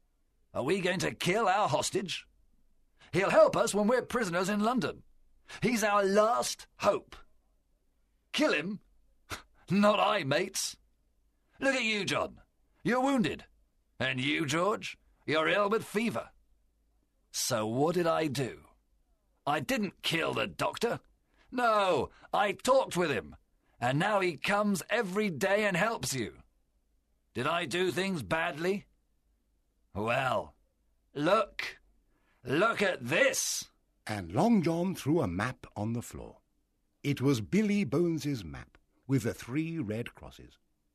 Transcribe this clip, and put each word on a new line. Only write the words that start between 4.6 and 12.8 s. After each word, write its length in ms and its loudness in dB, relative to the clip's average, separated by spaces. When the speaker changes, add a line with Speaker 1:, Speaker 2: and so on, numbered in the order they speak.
Speaker 1:
London. 420 0
He's 220 2
our 220 4
last 720 2
hope. 400 -2
Kill 200 2
him? 260 -2
<laughs> 400 -16
Not 300 4
I, 240 2
mates. 540 -2
Look 160 2
at 80 0
you, 220 0
John. 340 -2